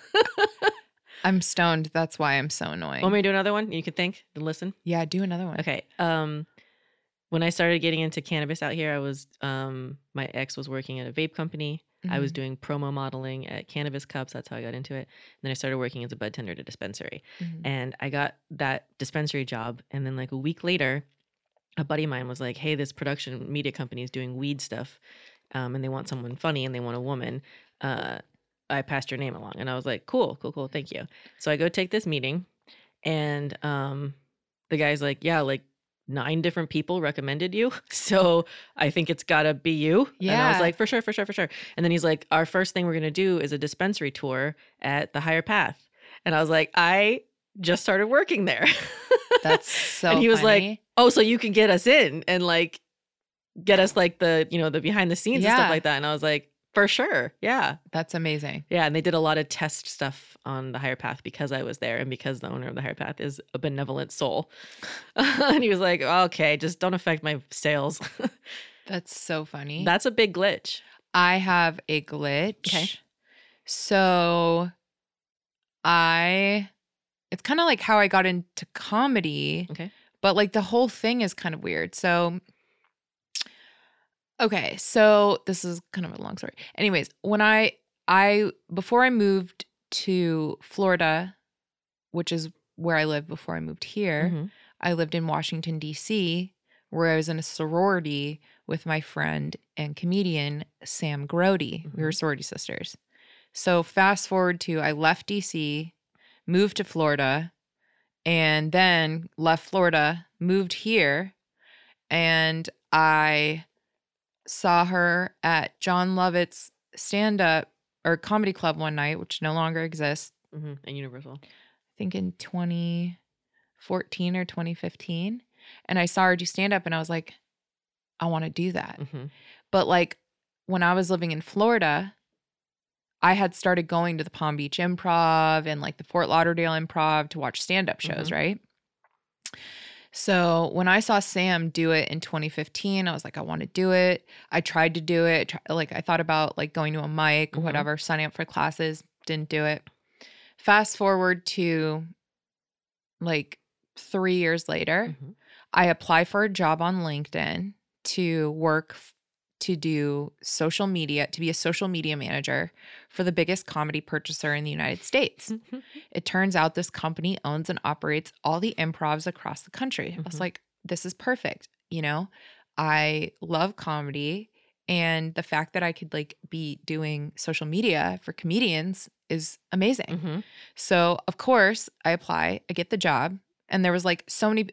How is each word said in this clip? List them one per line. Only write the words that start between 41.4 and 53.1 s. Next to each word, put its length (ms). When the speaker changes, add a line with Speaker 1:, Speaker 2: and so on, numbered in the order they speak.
Speaker 1:
And 60
then 80
he's 120
like, 280
"Our 160
first 260
thing 140
we're 80
gonna 160
do 280
is 140
a 60
dispensary 520
tour 440
at 320
the 80
Higher 220
Path." 440
And 100
I 60
was 80
like, 260
"I 460
just 220
started 240
working 380
there." 200
<laughs> 800
Speaker 2:
That's 280
so 400
Speaker 1:
And 80
he 80
was 160
like, 200
Speaker 2:
funny. 180
Speaker 1:
"Oh, 120
so 120
you 160
can 160
get 160
us 180
in 400
and, 180
like, 360